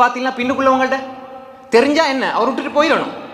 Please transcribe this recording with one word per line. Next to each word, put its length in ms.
பாத்தீங்கன்னா 320
பின்னுக்குள்ளவங்கள்ட்ட 640
தெரிஞ்சா 360
என்ன, 260
அவர் 180
விட்டுட்டு 340
போயிடணும். 300